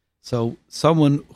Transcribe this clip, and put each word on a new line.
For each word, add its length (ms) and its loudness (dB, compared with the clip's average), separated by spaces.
So 320 -4
someone 560 0